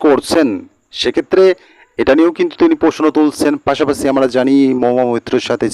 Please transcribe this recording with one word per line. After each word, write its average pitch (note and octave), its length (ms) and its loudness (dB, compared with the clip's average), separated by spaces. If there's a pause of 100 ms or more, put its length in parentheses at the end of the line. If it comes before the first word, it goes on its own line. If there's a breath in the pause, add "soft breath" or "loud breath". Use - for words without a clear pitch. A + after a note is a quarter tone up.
করছেন, C#3+ 420 2 (520)
সেক্ষেত্রে D#3+ 440 0 (580 soft breath)
এটা C3+ 160 2
নিয়েও E3 220 2
কিন্তু F3 220 -4
তিনি E3 220 4
প্রশ্ন D#3 200 0 (140)
তুলছেন। D3+ 360 0 (140)
পাশাপাশি C#3+ 460 -2
আমরা C3+ 140 0 (100)
জানি C3 180 2 (280)
মহুয়া B2 260 0
মৈত্রের A#2 400 -4
সাথে A#2+ 240 -4